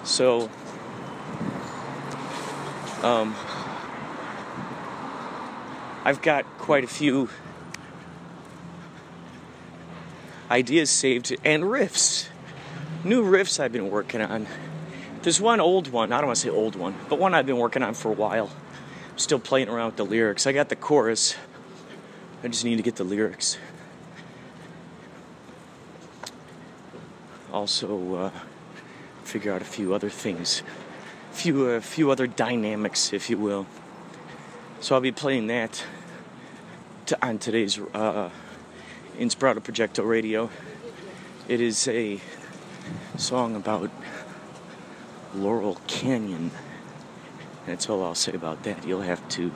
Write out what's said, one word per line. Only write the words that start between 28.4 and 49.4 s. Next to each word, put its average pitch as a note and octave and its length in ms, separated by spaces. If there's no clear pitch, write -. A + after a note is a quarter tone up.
figure G#2 300
out F#2 80
a F2+ 60
few F#2+ 260
other G#2 160
things. F2 540
Few, C3+ 360
a A#2 140
few D3+ 280
other C3 160
dynamics, A2 840
if G2 160
you A#2 80
will. G2+ 300
So - 140
I'll C3 80
be C3 100
playing C3 360
that A#2 360
to, - 200
on A2+ 120
today's, G#2 400
uh, G#2 520
Inspirato A#2+ 420
Projecto A2 480
Radio. A2+ 400
It A#2+ 120
is A#2 280
a A2 320
song B2 360
about G#2+ 360
Laurel G2 420
Canyon. G2+ 640
That's F2+ 240
all G2 120
I'll E2+ 120
say - 180
about E2 300
that. - 240
You'll F#2 160
have F2+ 280
to F2 260